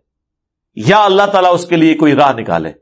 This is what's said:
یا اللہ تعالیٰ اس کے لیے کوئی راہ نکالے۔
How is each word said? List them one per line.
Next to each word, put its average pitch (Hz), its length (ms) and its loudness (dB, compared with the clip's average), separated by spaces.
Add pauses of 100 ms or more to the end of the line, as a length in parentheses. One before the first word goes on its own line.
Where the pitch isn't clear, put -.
(760)
یا 180 280 0
اللہ 196 280 2
تعالیٰ 185 220 2
اس 175 120 -4
کے 175 100 -4
لیے 160 200 2
کوئی 151 200 2
راہ 139 180 2
نکالے۔ 85 380 -6 (100)